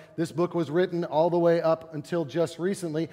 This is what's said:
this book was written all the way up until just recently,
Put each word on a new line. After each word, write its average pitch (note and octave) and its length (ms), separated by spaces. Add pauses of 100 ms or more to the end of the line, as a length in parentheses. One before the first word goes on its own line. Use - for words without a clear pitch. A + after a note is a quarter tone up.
(140)
this E3 160
book E3+ 240
was E3 160
written F3 360
all D#3 240
the F3 80
way E3+ 240
up D#3+ 320
until D#3 320
just D3+ 320
recently, E3 540